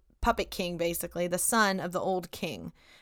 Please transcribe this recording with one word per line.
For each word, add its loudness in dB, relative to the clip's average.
puppet 2
king, -4
basically, 0
the 0
son 4
of -4
the -2
old 0
king. -6